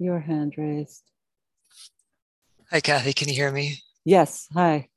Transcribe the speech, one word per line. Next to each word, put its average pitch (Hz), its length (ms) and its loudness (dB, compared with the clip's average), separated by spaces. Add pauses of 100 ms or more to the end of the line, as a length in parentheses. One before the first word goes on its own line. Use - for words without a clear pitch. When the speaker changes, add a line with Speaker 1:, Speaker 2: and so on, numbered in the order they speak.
Speaker 1:
your 180 180 -4
hand 151 400 -4
raised. 151 500 -8 (1600)
Speaker 2:
Hi, 160 80 2
Kathy. 139 320 2
Can 143 160 -4
you 143 60 -2
hear 139 180 0
me? 143 300 -6 (220)
Speaker 1:
Yes. 170 480 4
Hi. 160 440 0